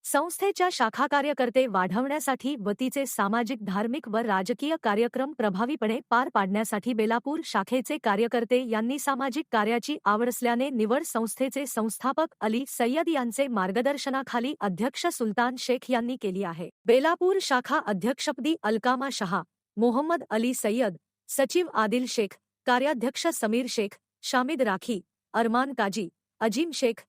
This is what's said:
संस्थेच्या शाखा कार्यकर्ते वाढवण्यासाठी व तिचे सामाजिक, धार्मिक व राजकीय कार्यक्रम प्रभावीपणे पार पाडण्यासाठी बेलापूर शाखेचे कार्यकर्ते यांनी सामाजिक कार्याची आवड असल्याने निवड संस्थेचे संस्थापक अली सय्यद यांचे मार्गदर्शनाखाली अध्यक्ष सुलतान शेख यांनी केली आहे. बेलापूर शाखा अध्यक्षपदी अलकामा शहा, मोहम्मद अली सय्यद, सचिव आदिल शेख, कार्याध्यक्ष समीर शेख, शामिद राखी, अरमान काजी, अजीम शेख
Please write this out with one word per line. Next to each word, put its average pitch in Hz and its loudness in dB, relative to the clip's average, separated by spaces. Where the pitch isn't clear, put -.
संस्थेच्या 359 0
शाखा 240 0
कार्यकर्ते 269 2
वाढवण्यासाठी 254 0
व 202 0
तिचे 262 -2
सामाजिक, 226 -2
धार्मिक 226 -2
व 214 -2
राजकीय 226 0
कार्यक्रम 240 0
प्रभावीपणे 220 0
पार 240 2
पाडण्यासाठी 208 0
बेलापूर 233 0
शाखेचे 240 -2
कार्यकर्ते 233 2
यांनी 226 0
सामाजिक 269 -2
कार्याची 233 0
आवड 214 2
असल्याने 240 0
निवड 240 0
संस्थेचे 262 -2
संस्थापक 262 -2
अली 220 0
सय्यद 294 0
यांचे 262 0
मार्गदर्शनाखाली 254 -2
अध्यक्ष 208 -2
सुलतान 247 0
शेख 254 -2
यांनी 240 0
केली 190 -4
आहे. 170 -8
बेलापूर 330 6
शाखा 269 2
अध्यक्षपदी 240 0
अलकामा 247 2
शहा, 180 -2
मोहम्मद 254 2
अली 226 0
सय्यद, 220 0
सचिव 330 2
आदिल 220 2
शेख, - -2
कार्याध्यक्ष 254 2
समीर 240 0
शेख, 202 -2
शामिद 262 0
राखी, 208 0
अरमान 233 2
काजी, 202 -2
अजीम 233 2
शेख 233 0